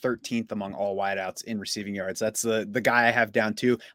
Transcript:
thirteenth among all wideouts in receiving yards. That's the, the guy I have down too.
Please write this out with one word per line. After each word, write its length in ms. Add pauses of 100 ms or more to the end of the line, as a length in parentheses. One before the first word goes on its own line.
thirteenth 500
among 220
all 240
wideouts 480
in 160
receiving 340
yards. 240
That's 220
the, 280
the 120
guy 260
I 40
have 200
down 220
too. 260 (160)